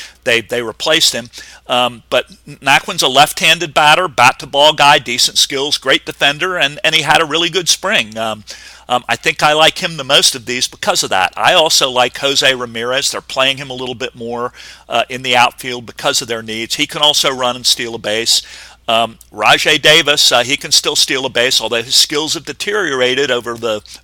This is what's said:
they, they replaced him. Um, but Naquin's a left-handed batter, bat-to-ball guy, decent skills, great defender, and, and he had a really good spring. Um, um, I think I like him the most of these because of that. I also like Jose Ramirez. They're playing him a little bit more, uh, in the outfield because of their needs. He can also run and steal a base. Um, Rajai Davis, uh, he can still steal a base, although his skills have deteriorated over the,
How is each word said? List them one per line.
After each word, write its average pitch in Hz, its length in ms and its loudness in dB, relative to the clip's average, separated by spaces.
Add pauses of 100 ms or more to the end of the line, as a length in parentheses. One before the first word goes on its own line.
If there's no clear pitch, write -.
(240)
they, 117 180 2
they 120 200 -6
replaced 156 520 0
him. 117 160 -10 (360)
Um, 123 440 -2
but 127 180 0 (180)
Naquin's 147 560 -2
a 151 60 2
left-handed 160 640 2
batter, 160 360 4
bat-to-ball 139 680 2
guy, 143 240 6
decent 120 400 -2
skills, 143 400 0
great 135 260 0
defender, 160 540 -2
and, 147 260 -2
and 160 100 2
he 160 60 2
had 151 220 2
a - 20 0
really 165 240 -2
good 170 200 -4
spring. 120 500 -2
Um, 110 260 -4 (440)
um, 123 200 0
I 117 80 0
think - 260 -4
I 151 120 4
like 156 280 2
him 165 140 -6
the 139 80 -8
most 151 300 2
of 120 100 -12
these 123 240 -4
because - 340 -4
of 131 80 -4
that. 92 240 2
I 117 200 4
also 156 340 2
like 123 300 0
Jose 139 360 2
Ramirez. 123 560 -4
They're 190 120 -6
playing 131 340 -2
him 135 140 -12
a 127 40 -10
little 127 200 -8
bit 117 200 -8
more, 120 380 -8 (340)
uh, 117 220 0
in 127 140 -10
the 127 120 0
outfield 123 520 0
because - 340 -4
of 127 80 -8
their 113 140 -6
needs. 110 320 -6
He 151 120 -2
can 160 140 -6
also 147 340 0
run 123 220 -2
and 123 80 -10
steal 117 300 -2
a 113 40 -8
base. 107 440 -2 (460)
Um, 113 300 0 (140)
Rajai 147 480 2
Davis, 151 500 4
uh, 120 120 4
he 131 140 -2
can 151 160 -6
still 147 240 0
steal 135 280 -2
a 127 60 -4
base, 123 300 0
although 113 220 -2
his 123 120 -6
skills 151 400 0
have 151 100 -10
deteriorated 139 840 -2
over 120 240 -2
the, 113 280 -4 (220)